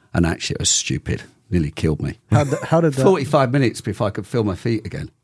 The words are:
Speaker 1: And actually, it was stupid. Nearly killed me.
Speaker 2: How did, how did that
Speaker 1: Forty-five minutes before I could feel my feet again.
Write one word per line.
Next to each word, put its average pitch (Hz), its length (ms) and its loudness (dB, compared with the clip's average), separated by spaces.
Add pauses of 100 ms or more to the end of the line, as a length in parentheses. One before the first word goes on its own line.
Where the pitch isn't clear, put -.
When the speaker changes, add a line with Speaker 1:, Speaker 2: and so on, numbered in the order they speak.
(140)
Speaker 1:
And 85 140 2
actually, - 300 -4
it - 20 -6
was - 100 0
stupid. - 540 -2 (260)
Nearly 78 220 0
killed 76 320 -2
me. 69 160 -6 (100)
Speaker 2:
How 147 140 4
did, 139 160 -2
how 165 220 2
did 160 120 2
that 131 100 -2
Speaker 1:
Forty-five 143 480 4
minutes 135 300 2
before 110 240 -4
I 101 60 0
could - 160 -8
feel 117 160 0
my 101 100 0
feet 113 320 -4
again. - 240 -10 (140)